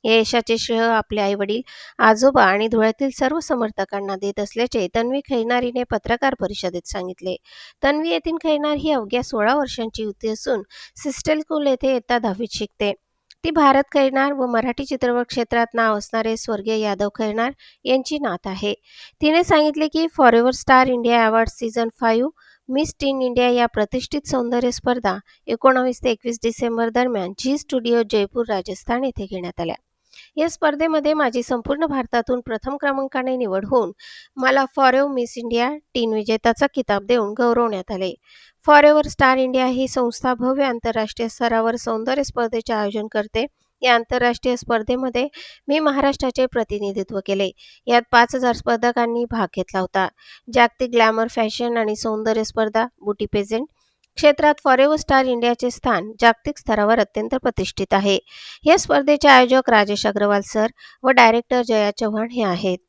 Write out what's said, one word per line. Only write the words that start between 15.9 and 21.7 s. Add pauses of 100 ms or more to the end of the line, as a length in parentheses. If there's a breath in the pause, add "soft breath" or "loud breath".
असणारे
स्वर्गीय
यादव
खैरनार (320 soft breath)
यांची
नात
आहे. (460 loud breath)
तिने
सांगितले
की (120)
Forever
Star (120)
India
Award
Season